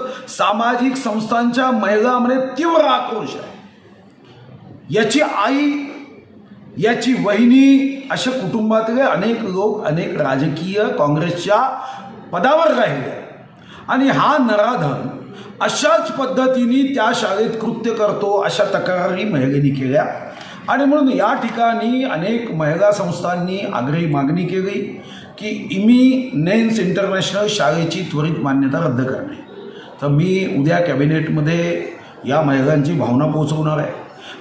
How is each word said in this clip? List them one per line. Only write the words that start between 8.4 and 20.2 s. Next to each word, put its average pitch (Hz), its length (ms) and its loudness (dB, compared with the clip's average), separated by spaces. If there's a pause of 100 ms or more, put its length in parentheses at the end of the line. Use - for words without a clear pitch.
अनेक 220 400 0
लोक 190 440 -2
अनेक 151 360 -2
राजकीय 156 640 0 (140)
काँग्रेसच्या 170 800 0 (540)
पदावर 294 400 2
राहिले 160 560 -2 (600)
आणि 262 220 2
हा 240 280 2
नराधम 208 680 0 (540)
अशाच 302 500 0
पद्धतीने 254 840 2
त्या 226 200 2
शाळेत 208 340 -2
कृत्य 226 420 -4
करतो, 202 500 0
अशा 160 220 0
तक्रारी 180 600 -2
महिलेनी 143 460 2
केल्या. 135 360 0 (640)